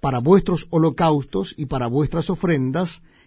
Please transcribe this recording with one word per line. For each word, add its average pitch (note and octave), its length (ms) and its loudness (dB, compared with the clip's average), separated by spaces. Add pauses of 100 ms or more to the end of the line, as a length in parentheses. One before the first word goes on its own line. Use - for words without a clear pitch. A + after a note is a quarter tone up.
para B2+ 180 -2
vuestros F3 520 2
holocaustos D#3+ 840 0
y D3+ 100 -8
para B2+ 200 -4
vuestras D3 420 0
ofrendas, E3 720 -2 (240)